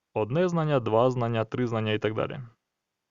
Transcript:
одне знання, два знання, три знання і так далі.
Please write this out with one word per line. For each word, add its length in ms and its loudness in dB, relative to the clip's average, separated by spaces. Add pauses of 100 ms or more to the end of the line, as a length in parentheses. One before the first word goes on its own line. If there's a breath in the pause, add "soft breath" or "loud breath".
(140)
одне 360 0
знання, 300 0
два 320 4
знання, 340 -2
три 220 -4
знання 240 -2
і 80 0
так 140 -2
далі. 260 -4 (720)